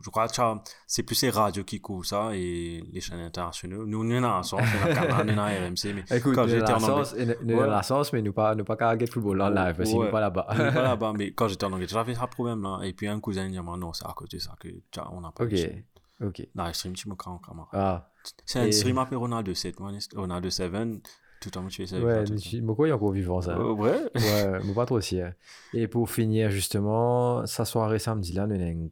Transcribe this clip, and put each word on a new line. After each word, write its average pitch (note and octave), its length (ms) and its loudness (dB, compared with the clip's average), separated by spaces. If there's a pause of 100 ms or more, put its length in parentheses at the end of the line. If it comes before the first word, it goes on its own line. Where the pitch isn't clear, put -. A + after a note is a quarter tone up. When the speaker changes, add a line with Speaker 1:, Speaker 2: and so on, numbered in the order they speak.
Speaker 1:
je G2+ 80 -14
crois, A2+ 180 2
tu - 140 -4
as, A2 200 0 (240)
c'est - 160 -2
plus A2+ 200 0
les C3 80 4
radios G2+ 340 2
qui G2+ 160 -8
couvrent F#2 240 -8
ça G#2+ 320 -2
et E2+ 560 -4
les F#2 80 -8
chaînes E2+ 200 -8
internationales. F2 680 -8
Nous, G#2+ 180 -2
nous, A#2 120 2
on B2+ 60 2
a A2+ 140 2
la F2+ 60 0
chance, - 180 -2
on A2 300 4
a D3+ 40 4
Canal, - 400 2
on G#2 40 4
a G#2 100 2
R G2 140 0
M F2+ 160 -4
C, G2+ 160 -2
mais G2 100 -6 (100)
Speaker 2:
Écoute, B2+ 200 4
Speaker 1:
quand B2 80 6
Speaker 2:
nous, A#2 80 4
Speaker 1:
j'étais A#2 100 6 (120)
Speaker 2:
la A2+ 40 6
Speaker 1:
en A2 60 4
Ang- A2 40 4
Speaker 2:
chance, C#3 300 2
nous, A#2 260 2
nous, A2+ 160 2
Speaker 1:
Ouais. A2 80 6
Speaker 2:
la G#2 140 4
chance, C#3 320 2
mais B2 80 2
nous G#2 140 0
pas, A2 200 4
nous G#2+ 100 -2
pas A2 120 -2
qu'à A#2 140 4
regarder A#2 160 2
le A#2 60 -4
football G2+ 280 2
en G2 80 4
live, F#2 300 2
parce G#2+ 120 0
que A2 60 4
Speaker 1:
Ouais. A#2 100 4
Speaker 2:
nous G2+ 60 0
pas A2 80 4
là-bas. F#2 300 2
Speaker 1:
On G#2+ 60 0
est C#3 180 4
pas B2+ 80 4
là-bas, A2+ 340 2
mais G2+ 160 -2
quand A2+ 160 0
j'étais G2 160 -4
en F#2+ 80 -2
Angleterre, F#2+ 320 -2
j'avais A#2+ 100 -4
ce A2+ 120 -4
problème-là. G#2+ 580 -4
Et F#2+ 80 -4
puis G2+ 160 -6
un G#2 100 -4
cousin, F#2+ 300 -4
il F#2 140 -6
m'a E2+ 100 -8
dit, F2+ 80 -6
non, E2+ 140 -8
c'est - 120 -8
à - 80 -10
cause - 140 -12
de F#2 100 -10
ça - 220 -8
que - 80 -14
tu - 320 -14
as, - 100 -10
on F#2 120 -10
n'a - 100 -12
pas - 120 -4
Speaker 2:
Ok. A2+ 80 0
Speaker 1:
de G2+ 40 4
chaîne. F2 280 -2 (380)
Speaker 2:
Ok. G2+ 160 -4 (160)
Speaker 1:
Live E2+ 200 -4
stream, F#2 180 -6
tu G2 160 -10
me G2 60 -8
crains, F2+ 280 -10
camarade. D#2+ 300 -16
Speaker 2:
Ah. F#2+ 380 0 (340)
Speaker 1:
C'est - 140 -4
un A#2 80 4
Speaker 2:
Et G#2+ 60 4
Speaker 1:
stream G#2+ 260 4
après C3 180 -2
Ronaldo A2+ 380 -2
sept, F2 260 -6
moi, G2+ 100 -8 (240)
Ronaldo F2+ 360 -4
seven, G2 500 -2 (400)
tout - 80 -10
le - 20 -8
temps, F#2 160 -6
tu F#2+ 120 -10
fais F#2+ 100 -6
ça, - 100 -6
Speaker 2:
Ouais, B2 40 0 (220)
Speaker 1:
tout G#2+ 60 -2
le G#2+ 60 0
Speaker 2:
mais G#2 40 -2
Speaker 1:
temps. - 100 -8
Speaker 2:
tu, A#2 120 -4
mais A2 140 0
quoi, D3+ 100 4
il D#3+ 40 4
y - 20 4
a - 20 2
encore G#2 160 2
vivant, F2+ 300 0
ça, F2 160 -2
hein ? - 20 0
Speaker 1:
Euh, A2+ 140 0
ouais. A2 260 2 (160)
Speaker 2:
Ouais, G#2 500 4
mais G2 100 -2
pas A#2+ 120 2
trop B2 120 2
aussi, F#2 220 0
hein. F2+ 140 -6 (400)
Et A#2 140 0
pour A#2 200 0
finir, A2 440 2
justement, A#2 960 2
ça - 180 -2
soirée A2 340 2
samedi, G#2 360 -2
là, G2 120 0
nous G#2+ 80 0
avons F2+ 120 0
un E2 260 -4